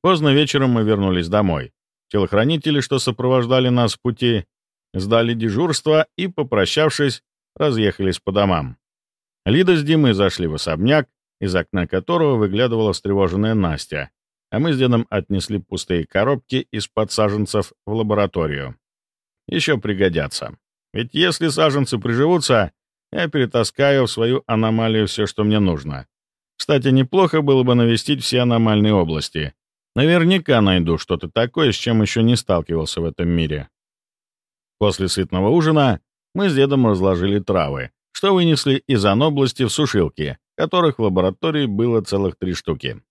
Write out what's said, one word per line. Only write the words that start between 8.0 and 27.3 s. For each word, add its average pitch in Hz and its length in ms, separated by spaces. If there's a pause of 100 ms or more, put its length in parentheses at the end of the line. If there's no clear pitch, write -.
по - 100
домам. 90 460 (680)
Лида 175 320
с 151 60
Димой 147 300
зашли 95 340
в 78 80
особняк, 101 540 (320)
из 92 140
окна 87 340
которого 147 480
выглядывала 110 560
встревоженная 98 600
Настя, 78 560 (400)
а - 80
мы 156 140
с 131 60
дедом 120 320
отнесли 98 480
пустые 87 480
коробки 127 640
из-под 107 420
саженцев 104 600 (120)
в 104 80
лабораторию. 92 840 (720)
Еще 156 300
пригодятся. 90 760 (360)
Ведь 117 220
если 165 340
саженцы 139 500
приживутся, 123 720 (400)
я 170 160
перетаскаю 135 760
в - 40
свою 120 360
аномалию 110 600
все, 104 200
что - 180
мне 107 140
нужно. 73 480 (500)
Кстати, 135 320
неплохо 151 540